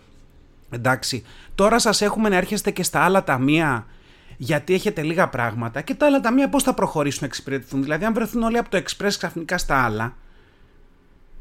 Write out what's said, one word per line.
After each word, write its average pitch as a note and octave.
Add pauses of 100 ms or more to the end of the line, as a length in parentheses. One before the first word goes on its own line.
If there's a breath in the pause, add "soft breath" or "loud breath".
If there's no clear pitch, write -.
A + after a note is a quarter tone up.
(680 soft breath)
Εντάξει, B2 (320 loud breath)
τώρα A3
σας G#3+
έχουμε G#3
να F#3+
έρχεστε G3
και F#3+
στα D#3
άλλα F#3
ταμεία, C#3 (500 soft breath)
γιατί D3
έχετε F#3+
λίγα D#3+
πράγματα, A#2+
και C4+
τα D4
άλλα C#4
ταμεία B3+
πώς C#4
θα B3+
προχωρήσουν D3
να D3
εξυπηρετηθούν; C3+
Δηλαδή, D#3
αν A3+
βρεθούν A3+
όλοι A3+
από -
το G3
Express G3
ξαφνικά E3+
στα D#3
άλλα, A#2 (1300 soft breath)